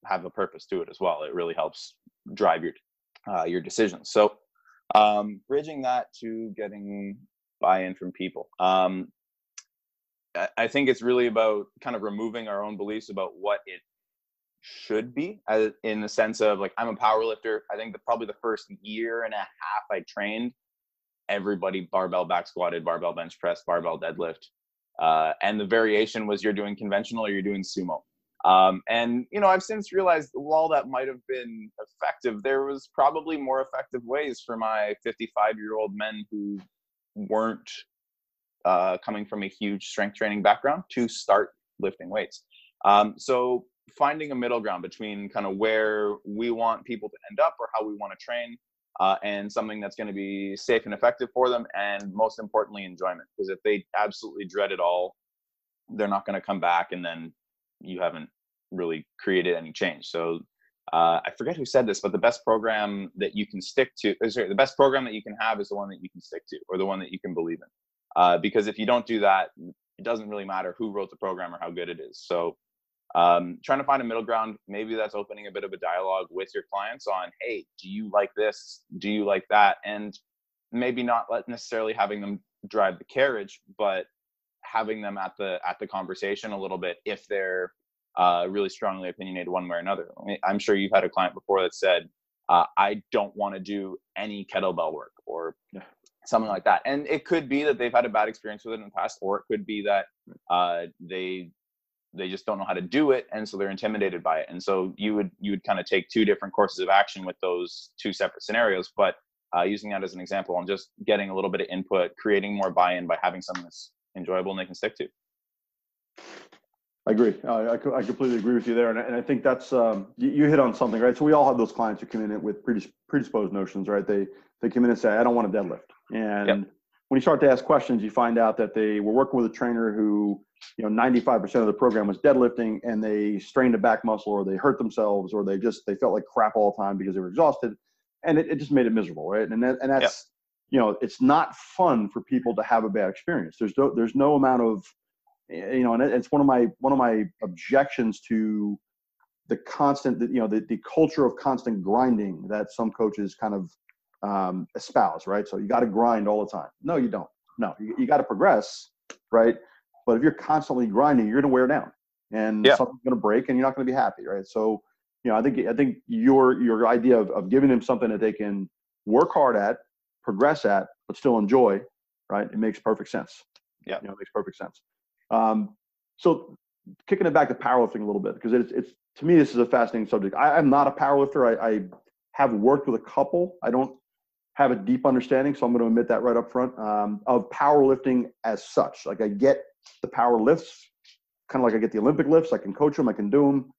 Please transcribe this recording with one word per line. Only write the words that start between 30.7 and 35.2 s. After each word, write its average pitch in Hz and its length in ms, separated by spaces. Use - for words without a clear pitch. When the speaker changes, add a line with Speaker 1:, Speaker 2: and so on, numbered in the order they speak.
Speaker 1:
might 131 200
have 127 200
been 117 420
effective, 107 600
there 135 220
was 139 300
probably 156 420
more 135 260
effective 131 420
ways 135 400
for 117 120
my 110 460
fifty-five-year-old 107 920